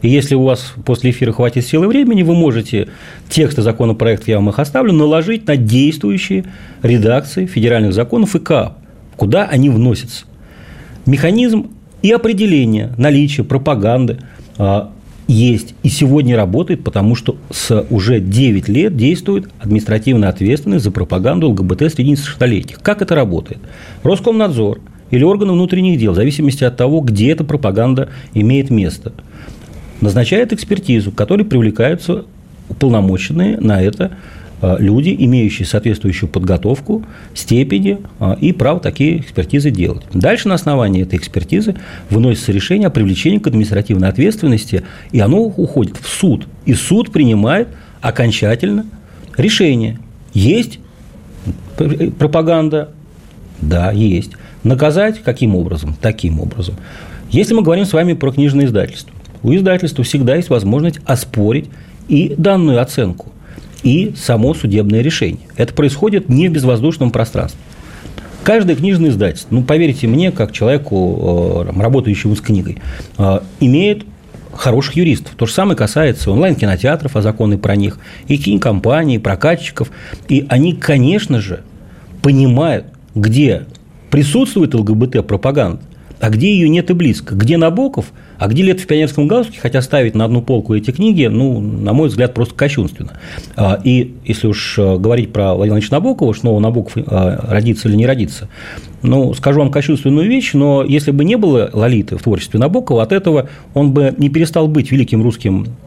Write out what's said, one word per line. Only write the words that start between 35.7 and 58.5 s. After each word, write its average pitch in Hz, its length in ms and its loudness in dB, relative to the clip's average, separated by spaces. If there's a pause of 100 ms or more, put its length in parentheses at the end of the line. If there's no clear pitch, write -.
подготовку, 101 760 -2 (300)
степени, 196 640 0 (220)
э, 95 200 -2
и 165 120 2
право 147 260 0
такие 160 400 -2
экспертизы 143 520 -2
делать. 90 340 -2 (100)
Дальше 220 320 2
на 190 80 2
основании 117 480 0
этой 92 160 -2
экспертизы 196 560 -2 (340)
выносится 113 440 2
решение 185 340 0
о 165 40 0
привлечении 107 480 0
к 202 100 -2
административной 104 600 0
ответственности, 131 760 0 (260)
и - 80 0
оно 117 220 4
уходит 185 600 -2
в - 60 -16
суд. - 400 0 (200)
И 123 80 2
суд 220 360 0
принимает 131 560 2 (340)
окончательно 120 840 0 (500)
решение. 120 600 0 (340)
Есть 156 460 0 (960)
пр-, 151 360 -2
пропаганда? 156 800 0 (720)
Да, 85 300 0
есть. 104 400 0 (320)
Наказать 151 600 2
каким 113 340 0
образом? 80 460 -4
Таким 87 380 -2
образом. 90 360 -8 (540)
Если 202 240 2
мы 220 80 2
говорим 180 240 2
с 190 80 -4
вами 170 180 2
про 135 180 -2
книжное 143 360 2